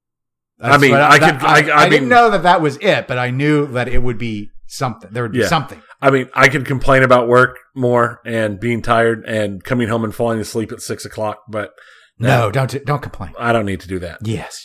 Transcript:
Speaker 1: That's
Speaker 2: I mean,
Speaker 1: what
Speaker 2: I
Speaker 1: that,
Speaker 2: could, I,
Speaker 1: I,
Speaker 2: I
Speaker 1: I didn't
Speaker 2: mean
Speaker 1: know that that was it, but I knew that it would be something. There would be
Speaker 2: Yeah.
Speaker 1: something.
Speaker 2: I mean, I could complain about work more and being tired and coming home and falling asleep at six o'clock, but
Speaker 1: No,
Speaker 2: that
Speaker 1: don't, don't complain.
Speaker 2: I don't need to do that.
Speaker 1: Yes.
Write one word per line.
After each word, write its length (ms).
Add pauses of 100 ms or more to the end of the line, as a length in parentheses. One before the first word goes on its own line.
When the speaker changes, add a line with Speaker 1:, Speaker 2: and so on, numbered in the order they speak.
(560)
Speaker 1:
That's 200
Speaker 2:
I 20
mean, 140
Speaker 1:
what 80
Speaker 2:
I 180
Speaker 1:
that, 220
Speaker 2:
could, 60
I, 60
Speaker 1:
I, 280
Speaker 2:
I 60
Speaker 1:
I 20
didn't 160
Speaker 2:
mean 60
Speaker 1:
know 200
that 140
that 180
was 180
it, 280
but 100
I 120
knew 420
that 160
it 120
would 180
be 320 (180)
something. 440
There 120
would 80
be 80
Speaker 2:
Yeah. 80
Speaker 1:
something. 340 (180)
Speaker 2:
I 120
mean, 200
I 160
could 160
complain 380
about 240
work 320 (160)
more 500
and 360
being 200
tired 460
and 380
coming 240
home 160
and 100
falling 240
asleep 320
at 100
six 240
o'clock, 440
but 240 (480)
Speaker 1:
No, 300
Speaker 2:
that 220
Speaker 1:
don't, 140
don't 160
complain. 340
Speaker 2:
I 160
don't 140
need 140
to 80
do 100
that. 260
Speaker 1:
Yes. 400